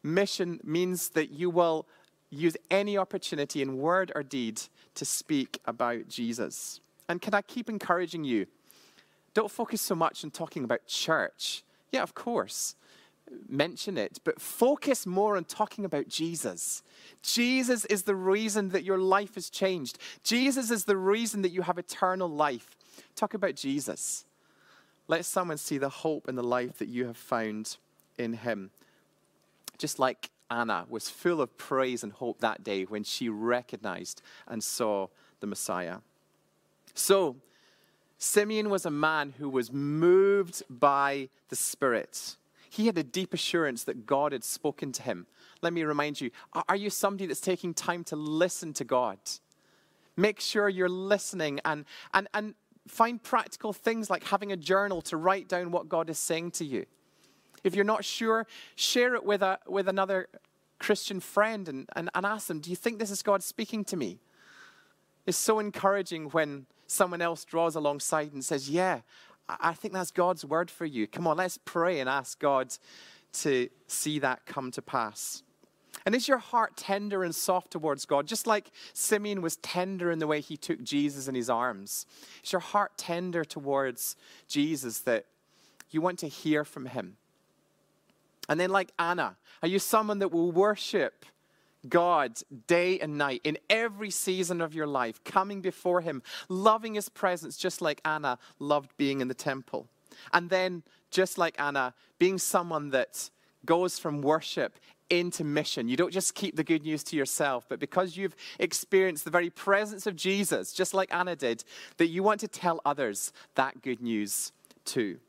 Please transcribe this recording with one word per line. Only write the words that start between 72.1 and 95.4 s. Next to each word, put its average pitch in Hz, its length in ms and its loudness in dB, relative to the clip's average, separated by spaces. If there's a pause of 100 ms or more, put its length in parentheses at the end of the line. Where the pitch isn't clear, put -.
God 135 380 2 (680)
to 127 260 2 (180)
see 151 320 -2
that 131 260 0
come 131 260 -6
to 131 100 -8
pass." - 600 -4 (640)
And 202 80 2
is 247 140 0
your 262 120 4
heart - 360 2
tender 202 480 -2
and 170 100 -2
soft - 380 0
towards 147 340 -2
God, 147 220 2
just - 180 -4
like 214 260 2 (200)
Simeon 208 500 0
was 165 160 -2
tender 180 540 -2
in 165 80 -2
the 156 80 0
way 151 140 2
he 151 160 -10
took - 260 -6
Jesus 139 460 0
in 131 60 -4
his 120 140 0
arms? 113 560 -2 (380)
Is - 80 -6
your 185 80 2
heart - 380 0
tender 170 480 -2
towards 135 720 -2 (320)
Jesus 143 520 0
that 117 260 2 (640)
you 156 100 0
want 180 180 0
to 160 80 -6
hear 151 380 0
from 131 220 -12
him? 107 280 -8 (1300)
And 156 100 2
then 185 120 2
like 190 280 2
Anna, 170 380 0 (240)
are 165 80 0
you 190 100 2
someone 214 400 2
that 180 140 0
will 170 180 2
worship 196 720 2 (640)
God 160 520 4 (280)
day 175 320 4
and 151 180 -4
night 139 280 0
in 156 120 0 (120)
every 214 400 -2
season 185 500 -2
of 156 140 -2
your 156 140 -2
life, 127 360 -2
coming 196 380 0